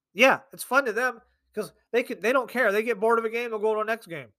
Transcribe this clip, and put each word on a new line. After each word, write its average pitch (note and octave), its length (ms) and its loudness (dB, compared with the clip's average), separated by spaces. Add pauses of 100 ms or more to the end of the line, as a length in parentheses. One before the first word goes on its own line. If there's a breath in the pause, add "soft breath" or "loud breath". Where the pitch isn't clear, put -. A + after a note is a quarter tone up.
(140)
Yeah, A#3+ 260 6 (120)
it's F3 120 -14
fun C#4 200 2
to A#3 80 -2
them A#3 280 -2 (340)
'cause G3+ 180 -8 (180)
they A#3+ 120 0
can, A#3+ 180 -8
they G#3 120 0
don't B3+ 180 0
care. A#3+ 220 2
They G#3 100 2
get A3 180 -4
bored A3+ 180 4
of A3+ 60 -2
a A3 60 -2
game, A#3 200 -6
they'll A3 80 -6
go G#3+ 160 0
to G#3+ 60 -2
the G#3+ 40 -2
next A3 220 -6
game. C#3+ 320 -12